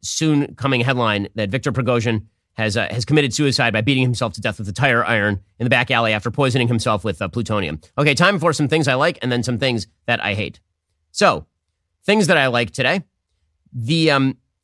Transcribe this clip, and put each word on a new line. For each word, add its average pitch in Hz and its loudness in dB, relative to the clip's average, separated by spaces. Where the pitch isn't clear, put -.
soon 151 0
coming 135 0
headline 117 0
that 107 -2
Viktor 131 -2
Prigozhin 117 0
has, 107 -2
uh, 110 -2
has 117 -6
committed 143 2
suicide 135 2
by 107 0
beating 131 2
himself 123 -2
to - -14
death 110 -4
with 104 -8
a 95 -8
tire 123 2
iron 101 0
in 117 -4
the 123 0
back 120 2
alley 117 2
after 107 -2
poisoning 127 0
himself 113 0
with, 104 -4
uh, 98 -4
plutonium. 98 -4
Okay, 147 2
time 185 2
for 165 0
some 147 0
things 156 0
I 135 2
like 156 0
and 123 -2
then 123 0
some 120 -4
things 120 -2
that 117 0
I 101 -2
hate. 98 -8
So, 123 0
things 208 2
that 170 4
I 139 4
like 120 0
today. 147 -2
The, 151 0
um, 135 2